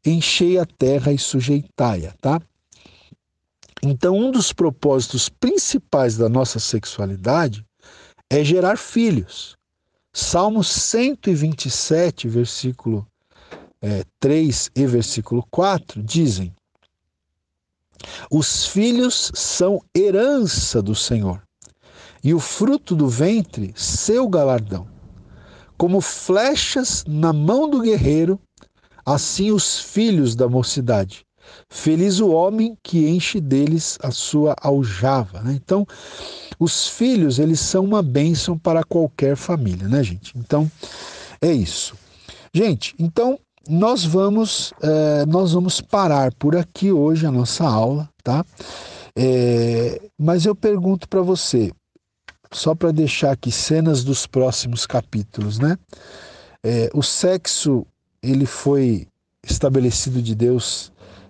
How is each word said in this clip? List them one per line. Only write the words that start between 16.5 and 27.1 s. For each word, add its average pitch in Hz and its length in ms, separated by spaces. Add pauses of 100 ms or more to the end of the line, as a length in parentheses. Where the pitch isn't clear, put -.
"Os - 340
filhos 240 680
são - 480 (120)
herança 202 840
do 104 140
Senhor, 101 480 (800)
e 151 100
o 170 60
fruto 220 560
do 151 120
ventre, 131 680
seu - 520
galardão. 120 600 (920)
Como 180 240
flechas - 1080
na 156 260